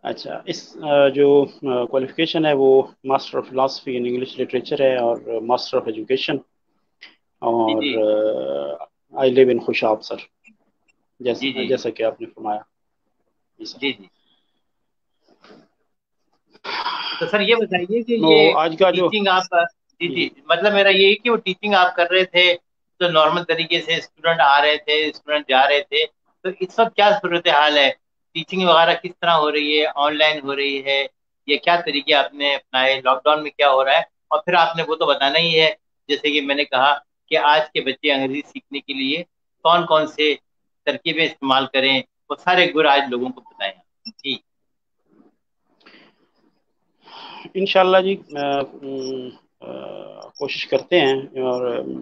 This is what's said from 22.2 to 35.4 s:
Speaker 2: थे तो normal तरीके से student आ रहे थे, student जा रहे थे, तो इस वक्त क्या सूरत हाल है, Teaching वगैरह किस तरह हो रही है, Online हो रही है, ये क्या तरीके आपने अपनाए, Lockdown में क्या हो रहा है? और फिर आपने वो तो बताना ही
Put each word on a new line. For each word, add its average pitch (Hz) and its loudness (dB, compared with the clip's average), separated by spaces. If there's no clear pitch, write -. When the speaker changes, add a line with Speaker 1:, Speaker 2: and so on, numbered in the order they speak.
Speaker 2:
थे 180 2
तो 180 0
normal 160 2
तरीके 165 -2
से 160 -4
student 165 -2
आ 143 4
रहे 151 2
थे, 151 -2
student 147 -4
जा 131 4
रहे 143 2
थे, 147 -2
तो - -12
इस 185 -4
वक्त 226 0
क्या 202 4
सूरत 175 -2
हाल 147 4
है, 135 4
Teaching 185 -6
वगैरह 165 4
किस 175 -10
तरह 170 -2
हो 151 2
रही 147 0
है, 151 0
Online 151 0
हो 139 -8
रही 139 -4
है, 135 -2
ये 143 2
क्या 170 2
तरीके 147 -2
आपने 143 0
अपनाए, 131 -2
Lockdown 147 2
में 147 -8
क्या 147 4
हो 135 4
रहा 135 2
है? 165 0
और 151 2
फिर 175 -4
आपने 165 2
वो 156 -4
तो 160 -2
बताना 143 2
ही 170 0